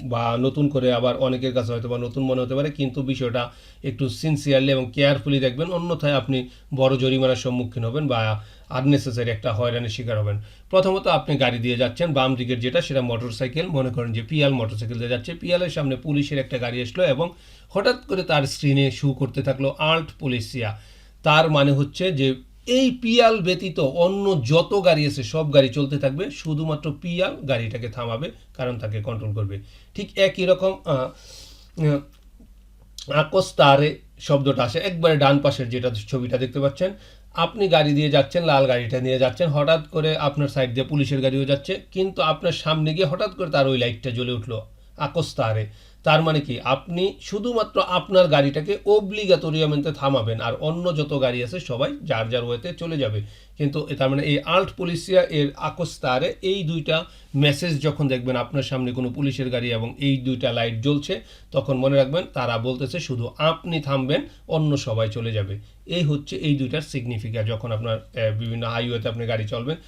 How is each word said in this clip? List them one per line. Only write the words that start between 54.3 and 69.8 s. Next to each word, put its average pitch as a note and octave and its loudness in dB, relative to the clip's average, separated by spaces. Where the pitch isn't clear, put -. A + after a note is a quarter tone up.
আল্ট F3+ 2
পুলিশিয়া F3+ 0
এর D3 0
আকোস্তারে, D#3 -2
এই G3 -2
দুইটা D#3+ -2
মেসেজ C#3+ 2
যখন C#3+ 0
দেখবেন B2+ -2
আপনার B2 -2
সামনে B2+ -4
কোনো B2 -4
পুলিশের C3 -4
গাড়ি A#2+ -2
এবং A#2 -4
এই C#3 2
দুইটা B2+ -2
লাইট A#2 -2
জ্বলছে, D3 -2
তখন C3+ 0
মনে C3+ 2
রাখবেন C#3 2
তারা A#2 -2
বলতেছে B2+ -4
শুধু A#2+ -6
আপনি E3 0
থামবেন, C#3 0
অন্য D3+ 2
সবাই A2 -2
চলে A2+ -6
যাবে। G2+ -4
এই F3 -2
হচ্ছে C#3+ -2
এই D3 0
দুইটার A#2 -4
সিগনিফিকেন্স। A#2 -6
যখন A2+ -6
আপনার, A2+ -4
আহ, A2 -4
বিভিন্ন A2+ -4
হাইওয়েতে A#2 -4
আপনি A#2 -6
গাড়ি A2 -2
চলবেন, B2 -4